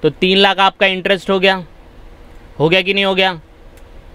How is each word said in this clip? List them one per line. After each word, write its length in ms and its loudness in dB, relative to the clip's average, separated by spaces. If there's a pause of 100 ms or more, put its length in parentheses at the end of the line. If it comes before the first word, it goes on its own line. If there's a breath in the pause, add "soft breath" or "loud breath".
तो 80 0
तीन 260 0
लाख 220 2
आपका 260 2
interest 440 -2
हो 100 0
गया, 140 2 (1040)
हो 100 2
गया 120 2
कि 120 -4
नहीं 120 0
हो 100 0
गया? 180 0 (800)